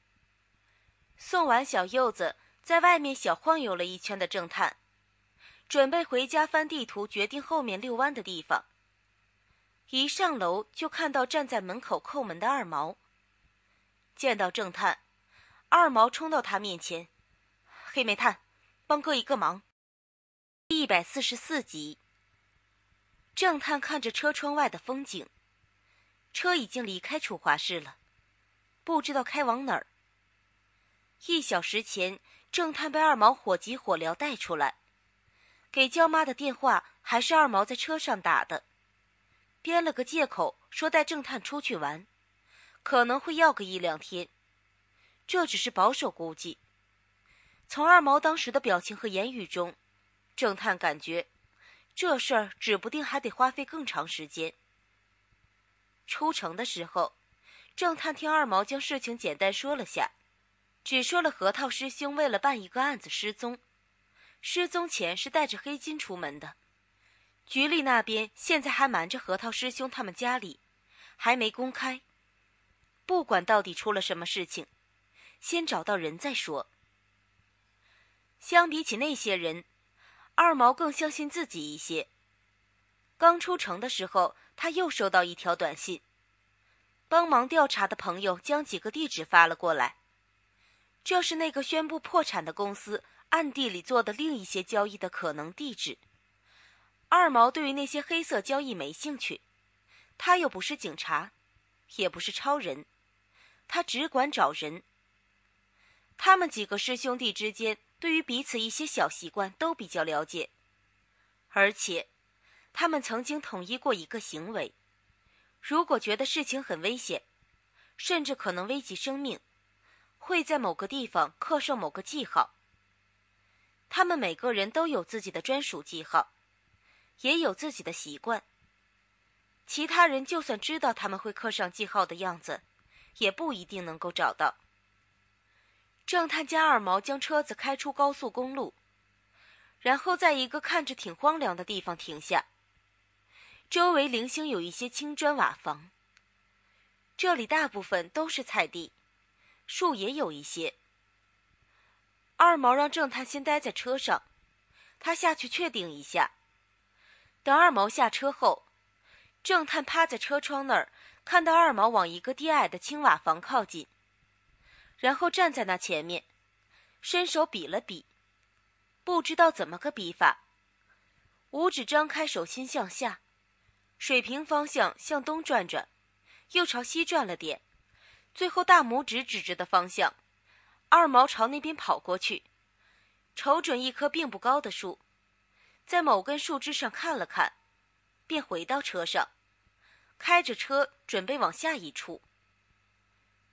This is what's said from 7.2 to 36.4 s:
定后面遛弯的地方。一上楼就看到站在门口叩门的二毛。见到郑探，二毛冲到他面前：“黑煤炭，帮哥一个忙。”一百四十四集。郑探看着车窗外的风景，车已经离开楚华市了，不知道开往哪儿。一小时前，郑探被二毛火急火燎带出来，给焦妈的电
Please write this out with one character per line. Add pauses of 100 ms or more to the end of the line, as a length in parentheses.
定
后
面
遛
弯
的
地
方。 (1300)
一
上
楼 (100)
就
看
到
站
在
门
口
叩
门
的
二
毛。 (1160)
见
到
郑
探， (720)
二
毛
冲
到
他
面
前 (840)
：“黑
煤
炭， (460)
帮
哥
一
个
忙。” (1080)
一
百
四
十
四
集。 (1400)
郑
探
看
着
车
窗
外
的
风
景， (1080)
车
已
经
离
开
楚
华
市
了， (880)
不
知
道
开
往
哪
儿。 (1400)
一
小
时
前， (320)
郑
探
被
二
毛
火
急
火
燎
带
出
来， (960)
给
焦
妈
的
电